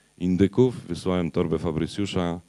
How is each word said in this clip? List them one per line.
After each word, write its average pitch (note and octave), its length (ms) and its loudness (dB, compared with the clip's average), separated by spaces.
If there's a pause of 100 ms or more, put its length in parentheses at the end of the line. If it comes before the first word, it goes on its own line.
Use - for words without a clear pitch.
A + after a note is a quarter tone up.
(180)
indyków. F#2+ 720 2
Wysłałem F2 440 -2
torbę E2 280 0
Fabrycjusza, F2 880 -2